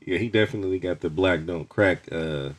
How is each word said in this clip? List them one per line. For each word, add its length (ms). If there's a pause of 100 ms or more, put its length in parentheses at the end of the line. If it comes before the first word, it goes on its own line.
Yeah, 120
he 100
definitely 500
got 220
the 100
black 360
don't 220
crack, 340 (100)
uh, 460